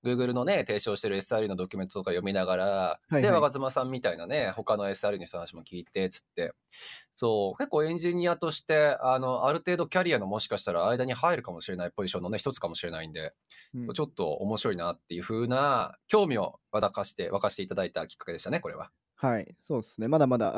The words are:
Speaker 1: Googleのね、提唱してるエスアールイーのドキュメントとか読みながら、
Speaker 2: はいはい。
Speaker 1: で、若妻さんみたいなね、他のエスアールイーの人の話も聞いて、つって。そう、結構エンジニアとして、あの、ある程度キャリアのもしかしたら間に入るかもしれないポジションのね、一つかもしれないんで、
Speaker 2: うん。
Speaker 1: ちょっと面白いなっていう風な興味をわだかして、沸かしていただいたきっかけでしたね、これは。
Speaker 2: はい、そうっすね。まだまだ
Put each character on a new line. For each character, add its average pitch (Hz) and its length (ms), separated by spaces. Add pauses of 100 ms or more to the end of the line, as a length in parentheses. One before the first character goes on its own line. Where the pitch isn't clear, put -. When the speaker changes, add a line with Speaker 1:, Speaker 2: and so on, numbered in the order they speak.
Speaker 1:
Google 123 300
の 123 120
ね、 190 220
提 107 120
唱 104 160
し - 60
て 107 80
る 98 80
エ 95 40
ス - 100
ア 95 60
ー - 20
ル 87 60
イ - 20
ー - 20
の 95 60
ド 92 120
キ 98 100
ュ - 20
メ 92 60
ン - 20
ト - 80
と 95 80
か 95 80
読 90 120
み 98 100
な 92 120
が 92 120
ら、 92 80
Speaker 2:
は 95 340 (120)
い - 20
は 147 60
い。 - 40
Speaker 1:
で、 202 80
若 147 180
妻 135 220
さ 131 120
ん 127 60
み 127 120
た 101 120
い 80 40
な 85 100
ね、 123 280
他 110 220
の 101 100
エ 98 60
ス - 120
ア - 20
ー 104 40
ル 101 60
イ - 20
ー - 20
の 85 40
人 87 120
の 85 40
話 85 140
も 78 80
聞 90 140
い 85 80
て、 95 240
つ - 100
っ - 20 (140)
て。 85 180 (640)
そ 104 400
う、 - 20
結 277 120
構 156 160
エ 160 60
ン 175 60
ジ 175 160
ニ 175 160
ア 170 80
と 165 140
し - 100
て、 151 400
あ 127 160
の、 127 280
あ 143 80
る 170 60
程 180 180
度 165 100
キ - 100
ャ 185 60
リ 170 100
ア 117 60
の 98 80
も 104 120
し - 80
か 101 120
し - 40
た 95 100
ら 85 140
間 123 180
に 127 80
入 165 240
る 123 60
か 92 80
も 82 100
し - 100
れ 90 60
な 87 100
い - 40
ポ 104 120
ジ 90 60
シ 98 80
ョ - 20
ン 90 40
の 90 60
ね、 107 80
一 - 140
つ - 80
か - 80
も 82 80
し - 100
れ 85 60
な 80 100
い 80 60
ん 78 60
で、 80 200 (400)
Speaker 2:
う 127 60
ん。 120 140
Speaker 1:
ち 156 60
ょ 151 40
っ - 100
と 80 200
面 104 240
白 104 160
い - 20
な 87 180
っ - 60
て - 160
い 87 60
う - 20
風 113 240
な 127 480 (120)
興 208 200
味 123 100
を - 220 (120)
わ 107 100
だ 104 100
か 101 120
し - 100
て、 87 180
沸 98 80
か 104 100
し - 60
て 98 80
い 95 40
た 98 60
だ 92 120
い 85 60
た 82 140
き - 80
っ - 40
か - 100
け 87 40
で 82 60
し - 60
た 101 80
ね、 170 80
こ - 80
れ 82 80
は。 - 160 (240)
Speaker 2:
は 120 240
い、 - 180
そ 143 200
う - 20
っ - 20
す - 200
ね。 113 60
ま 156 120
だ 139 80
ま 127 100
だ 110 200